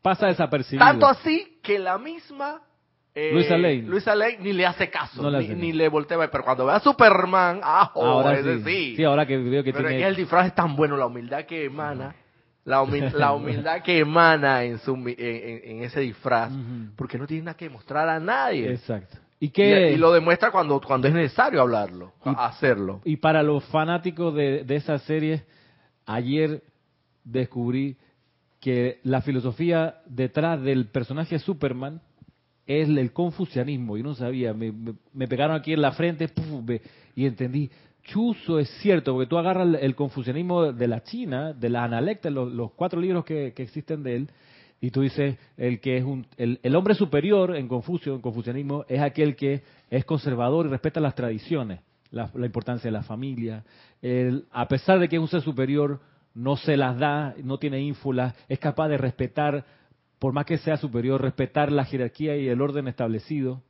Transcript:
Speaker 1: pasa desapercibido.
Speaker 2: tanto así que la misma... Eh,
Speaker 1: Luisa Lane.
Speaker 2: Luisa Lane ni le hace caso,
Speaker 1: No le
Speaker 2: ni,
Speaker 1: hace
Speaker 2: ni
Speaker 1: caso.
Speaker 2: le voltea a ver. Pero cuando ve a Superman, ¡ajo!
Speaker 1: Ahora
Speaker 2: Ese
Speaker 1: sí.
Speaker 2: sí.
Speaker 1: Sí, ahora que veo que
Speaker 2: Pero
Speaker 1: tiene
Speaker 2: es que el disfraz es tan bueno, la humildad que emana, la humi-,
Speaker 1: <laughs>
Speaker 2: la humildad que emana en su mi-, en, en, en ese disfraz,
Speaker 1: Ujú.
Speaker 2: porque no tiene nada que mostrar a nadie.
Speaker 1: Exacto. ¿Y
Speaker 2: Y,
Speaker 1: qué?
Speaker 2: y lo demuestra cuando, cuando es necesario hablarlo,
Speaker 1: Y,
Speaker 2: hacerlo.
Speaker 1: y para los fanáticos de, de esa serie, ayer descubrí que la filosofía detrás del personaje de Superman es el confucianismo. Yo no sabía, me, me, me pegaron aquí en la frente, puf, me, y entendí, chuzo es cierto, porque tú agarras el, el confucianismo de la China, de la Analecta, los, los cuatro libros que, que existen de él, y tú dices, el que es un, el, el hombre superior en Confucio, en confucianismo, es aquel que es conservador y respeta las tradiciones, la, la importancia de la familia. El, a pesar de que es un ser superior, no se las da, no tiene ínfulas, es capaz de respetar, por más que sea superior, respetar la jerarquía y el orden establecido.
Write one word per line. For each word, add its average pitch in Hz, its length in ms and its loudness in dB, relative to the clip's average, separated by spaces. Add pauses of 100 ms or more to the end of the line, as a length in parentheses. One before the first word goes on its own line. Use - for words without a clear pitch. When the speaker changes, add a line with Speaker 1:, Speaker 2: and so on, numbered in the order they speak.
Speaker 1:
pasa 190 260 2
desapercibido. 147 580 4
Speaker 2:
tanto 269 220 8
así 320 560 0
que 202 160 0
la 185 180 -2
misma... 294 640 -12 (540)
Eh, 151 180 -2
Speaker 1:
Luisa 170 240 2
Lane. 156 240 2
Speaker 2:
Luisa 202 320 0
Lane 220 260 2
ni 196 140 -4
le 180 140 2
hace 175 220 -2
caso, 143 320 -8
Speaker 1:
No 143 100 0
le 139 80 0
Speaker 2:
ni, 120 60 -2
Speaker 1:
hace - 100 -8
Speaker 2:
ni 170 140 -4
Speaker 1:
caso. 160 100 -4
Speaker 2:
le 160 100 4
voltea 151 260 0
a 170 40 0
ver. 160 100 0
Pero 139 140 -4
cuando 127 240 2
ve 139 60 4
a 208 60 4
Superman, 185 840 6
¡ajo! 175 420 2
Speaker 1:
Ahora 139 320 4
Speaker 2:
Ese 135 220 -2
Speaker 1:
sí. 107 40 -6
Speaker 2:
sí. 156 340 -2
Speaker 1:
Sí, 160 60 2
ahora 147 220 4
que 135 120 -2
veo 131 260 0
que 131 100 -2
Speaker 2:
Pero 143 140 -2
Speaker 1:
tiene 131 140 -2
Speaker 2:
es 185 40 0
que 196 40 4
el 196 60 0
disfraz 180 320 2
es 175 80 -4
tan 165 200 0
bueno, 143 200 2
la 131 120 -2
humildad 123 380 -8
que 160 200 -8
emana, 139 500 -10 (480)
la 135 180 2
humi-, 143 300 -2
Speaker 1:
<laughs> - 20 -8
Speaker 2:
la 143 200 2
humildad 143 480 -4
que 175 180 2
emana 151 640 4
en 120 160 -4
su 131 160 -4
mi-, 123 220 -8
en, 120 180 -6 (140)
en, 117 120 -12 (160)
en 120 60 -10
ese 120 160 -6
disfraz, 123 540 0
Speaker 1:
Ujú. 117 420 -10
Speaker 2:
porque 127 220 -8
no 139 100 -8
tiene 160 160 -6
nada 165 140 -12
que 165 120 -14
mostrar 139 380 -2
a 160 120 0
nadie. 185 520 -2
Speaker 1:
Exacto. 113 460 -8 (240)
¿Y 151 60 -2
Speaker 2:
Y, - 20 -4
Speaker 1:
qué? 196 420 6
Speaker 2:
y - 60 4
lo 165 160 8
demuestra 170 380 6
cuando, 151 280 2
cuando 135 300 2
es 156 40 4
necesario 170 480 2
hablarlo, 104 520 0 (100)
Speaker 1:
Y, 135 140 -2
Speaker 2:
hacerlo. 110 680 0
Speaker 1:
y 156 140 -2
para 156 260 4
los 147 220 2
fanáticos 165 680 -2
de, 143 280 0
de 131 140 -2
esa 147 220 -2
serie, 156 440 -2 (600)
ayer 139 580 -2 (640)
descubrí 127 720 -4 (640)
que 123 420 0
la 131 180 0
filosofía 156 760 -2 (100)
detrás 139 560 -2
del 131 260 0
personaje 139 480 -4
de 143 40 -2
Superman 143 600 -6 (680)
es 147 200 2
el 135 240 2
confucianismo. 135 840 -4
Yo 117 60 -6
no 147 100 -8
sabía, 123 400 -4
me, 110 180 -6
me, 113 220 -10 (200)
me 131 140 -6
pegaron 143 280 0
aquí 156 180 -4
en 151 80 2
la 135 120 4
frente, 165 340 -2
puf, 165 180 -6 (180)
me, 117 160 -4 (360)
y 127 100 0
entendí, 131 460 -2 (320)
chuzo 196 560 -2
es 139 100 0 (120)
cierto, 165 320 2
porque 131 140 0
tú 165 100 0
agarras 180 300 2
el, 165 80 6
el 135 200 0
confucianismo 147 800 -2
de 120 140 0
la 117 160 -2
China, 156 500 -6
de 120 160 -4
la 120 140 0
Analecta, 147 460 -2
los, 127 220 -4
los 117 200 -6
cuatro 175 280 -4
libros 175 260 -2
que, 143 280 -6
que 131 100 -12
existen 147 400 -10
de 123 120 -4
él, 139 140 -6 (500)
y 123 100 -4
tú 131 120 0
dices, 139 360 -2 (200)
el 123 220 -2
que 131 180 -2
es 127 60 -2
un, 131 220 -6 (120)
el, 123 260 -2
el 131 120 2
hombre 190 200 4
superior 180 600 2
en 131 120 -6
Confucio, 135 480 -4
en 120 60 -10
confucianismo, 127 680 -6
es 131 120 -2
aquel 147 360 2
que 139 260 -2 (300)
es 127 140 0
conservador 139 600 0
y 143 40 -4
respeta 147 300 -4
las 147 140 0
tradiciones, 117 680 -4 (280)
la, 117 240 -8
la 123 140 -4
importancia 120 400 -6
de 110 40 -4
la 107 120 -4
familia. 113 600 -8 (380)
El, 127 500 -2
a 120 160 -4
pesar 185 320 2
de 175 80 4
que 165 100 0
es 160 40 0
un 160 60 -2
ser 165 140 0
superior, 139 580 -2 (340)
no 131 240 -2
se 147 200 0
las 127 200 0
da, 147 460 -2
no 131 160 -6
tiene 139 220 -4
ínfulas, 127 520 -2 (140)
es 135 100 -4
capaz 156 300 -2
de 147 100 0
respetar, 135 680 -2 (540)
por 131 160 -2
más 143 120 -2
que 165 120 -2
sea 156 200 -2
superior, 131 440 -2
respetar 143 500 -2
la 139 140 2
jerarquía 135 500 -4
y 139 120 -2
el 123 120 0
orden 139 280 -2
establecido. 127 840 -4